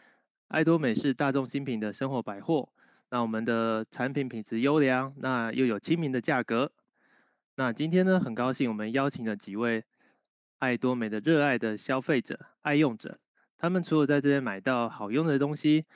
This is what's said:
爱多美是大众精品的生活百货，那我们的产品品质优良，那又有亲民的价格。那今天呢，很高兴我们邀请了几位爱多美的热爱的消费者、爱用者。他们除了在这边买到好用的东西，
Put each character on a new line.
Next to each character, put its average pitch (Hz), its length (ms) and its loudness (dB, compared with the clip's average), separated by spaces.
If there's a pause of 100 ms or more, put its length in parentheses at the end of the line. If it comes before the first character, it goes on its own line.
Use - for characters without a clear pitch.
(460)
爱 156 180 0
多 165 140 4
美 127 160 2
是 139 200 0
大 143 160 0
众 135 160 0
精 139 180 -6
品 127 140 -4
的 107 140 -4
生 135 180 -4
活 131 100 -2
百 101 200 -4
货， 147 320 -2 (380)
那 123 120 0
我 113 60 0
们 110 160 -2
的 113 440 0
产 131 240 -4
品 135 160 -4
品 113 140 -8
质 113 160 -6
优 143 220 4
良， 135 380 2
那 123 340 -2
又 127 120 2
有 110 140 0
亲 165 200 -2
民 156 120 -2
的 127 100 0
价 127 220 0
格。 117 300 -2 (840)
那 127 180 -2
今 151 160 -2
天 180 160 4
呢， 185 140 4
很 120 160 -2
高 123 180 0
兴 123 160 0
我 110 60 -2
们 107 160 -4
邀 135 180 0
请 127 160 -8
了 107 120 -2
几 98 180 -12
位 113 300 0 (720)
爱 127 180 0
多 127 200 0
美 113 120 -2
的 107 120 -4
热 147 240 4
爱 135 120 2
的 110 220 -2
消 131 220 -2
费 135 200 0
者、 - 260 -10 (160)
爱 147 120 0
用 143 240 2
者。 - 220 -16 (380)
他 170 120 -2
们 185 100 0
除 160 200 2
了 143 80 4
在 143 120 4
这 139 80 2
边 139 140 2
买 98 180 -6
到 120 280 -2
好 104 240 -8
用 151 120 0
的 143 140 2
东 143 160 -2
西， 156 420 2